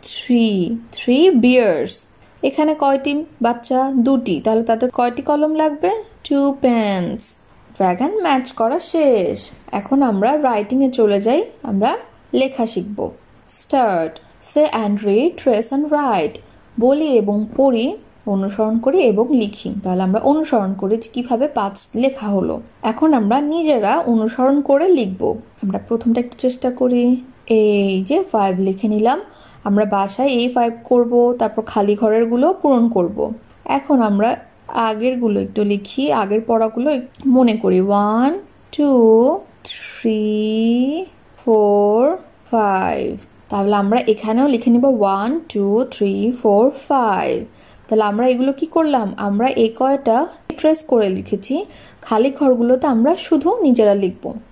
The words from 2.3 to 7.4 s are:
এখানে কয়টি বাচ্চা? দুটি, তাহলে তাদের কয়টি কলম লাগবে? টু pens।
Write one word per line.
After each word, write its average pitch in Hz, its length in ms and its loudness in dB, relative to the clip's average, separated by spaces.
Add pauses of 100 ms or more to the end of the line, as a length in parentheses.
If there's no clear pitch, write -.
এখানে 302 360 0
কয়টি 285 460 0 (160)
বাচ্চা? 247 540 0
দুটি, 233 460 0
তাহলে 220 220 0
তাদের 226 260 0
কয়টি 240 320 -2
কলম 302 340 0
লাগবে? 311 360 0 (380)
টু 277 320 2
pens। 202 760 -2 (440)